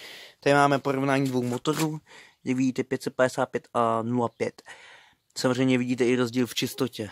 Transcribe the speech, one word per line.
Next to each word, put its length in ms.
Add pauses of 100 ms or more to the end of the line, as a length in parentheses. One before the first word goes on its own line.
(400)
Tady 140
máme 260
porovnání 480
dvou 160
motorů, 560 (440)
kde 100
vidíte 300
pět 200
set 120
padesát 300
pět 280
a 280
nula 280
pět. 320 (760)
Samozřejmě 400
vidíte 280
i 100
rozdíl 320
v 80
čistotě, 560